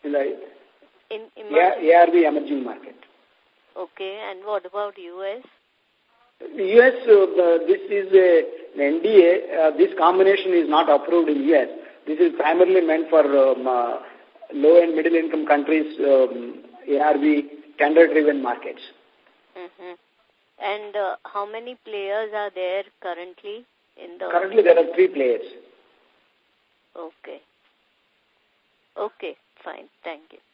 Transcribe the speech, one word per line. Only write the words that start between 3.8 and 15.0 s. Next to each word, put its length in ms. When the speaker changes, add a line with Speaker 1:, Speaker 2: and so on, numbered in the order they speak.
Speaker 2:
And 160
what 180
about 320
U 260
S? 220
Speaker 1:
U 260
S, 120
uh, 600
this 140
is 240
a, 300
an 60
N 220
D 240
A. 340
Uh, 160
this 220
combination 560
is 160
not 180
approved 400
in 140
U 120
S. 140
This 120
is 180
primarily 440
meant 300
for, 100
um, 460
uh, 320
low 280
and 140
middle 180